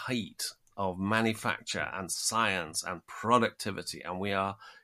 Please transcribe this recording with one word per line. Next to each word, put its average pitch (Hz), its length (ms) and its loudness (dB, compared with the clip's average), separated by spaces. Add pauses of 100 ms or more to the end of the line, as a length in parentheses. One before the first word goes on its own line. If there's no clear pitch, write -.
heat 117 360 -4 (340)
of 92 200 0
manufacture 107 960 2
and 92 180 -4
science 95 720 0
and 87 220 -6
productivity, 110 960 2
and 92 180 -6
we 101 140 0
are 98 240 0 (260)